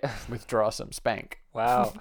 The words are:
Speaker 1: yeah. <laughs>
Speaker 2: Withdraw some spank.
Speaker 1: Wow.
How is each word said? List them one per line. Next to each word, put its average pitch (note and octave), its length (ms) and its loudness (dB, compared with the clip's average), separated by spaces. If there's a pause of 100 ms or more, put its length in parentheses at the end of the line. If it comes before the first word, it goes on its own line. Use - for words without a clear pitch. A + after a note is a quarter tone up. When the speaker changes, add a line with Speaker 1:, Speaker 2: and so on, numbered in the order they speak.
Speaker 1:
yeah. C#3 80 0 (100)
<laughs> - 80 -12
Speaker 2:
Withdraw A2 420 2
some G#2 220 -8
spank. - 480 -4 (120)
Speaker 1:
Wow. A#2+ 480 4